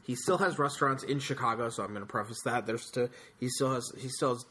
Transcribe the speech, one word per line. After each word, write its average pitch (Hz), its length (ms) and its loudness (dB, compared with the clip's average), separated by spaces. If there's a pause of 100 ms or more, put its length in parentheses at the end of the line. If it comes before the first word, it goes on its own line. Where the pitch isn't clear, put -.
He 123 120 -2
still 180 240 2
has 180 180 4
restaurants 139 460 2
in 139 160 0
Chicago, 120 500 0
so 113 140 -4
I'm 98 100 -6
gonna 101 140 -8
preface 110 360 -4
that. 117 220 0
There's 113 200 -2
still, 123 220 0 (320)
he 123 100 0
still 131 260 2
has, 123 220 -4
he 131 120 -8
still 131 240 2
has 120 180 -6